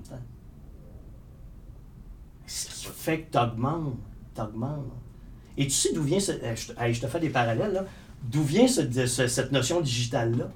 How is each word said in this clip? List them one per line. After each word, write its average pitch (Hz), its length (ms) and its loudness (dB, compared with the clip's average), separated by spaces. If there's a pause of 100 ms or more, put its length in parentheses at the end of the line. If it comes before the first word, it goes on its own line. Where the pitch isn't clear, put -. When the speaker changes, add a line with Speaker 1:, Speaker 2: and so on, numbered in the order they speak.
Speaker 1:
temps. 123 120 -10 (2250)
Ce - 200 -6
qui - 80 -12 (120)
Speaker 2:
C'est - 60 -10
Speaker 1:
fait 160 300 -2
que - 100 -16
t'augmentes, 127 640 2 (380)
t'augmentes. 120 500 -4 (720)
Et 143 80 2
tu 139 80 2
sais - 220 4
d'où 165 80 2
vient 160 180 4
ce, 180 120 2
euh, 117 240 -4
je - 160 -8
te, - 80 -10
hey, 120 120 4
je 117 80 0
te - 60 0
fais - 140 0
des 151 100 2
parallèles, 123 420 4
là. 190 120 2 (380)
D'où 135 200 2
vient 175 240 8
ce, 247 140 6
de, 123 260 2
ce, 123 200 4
cette 120 260 0
notion 139 280 4
digitale-là ? 123 760 2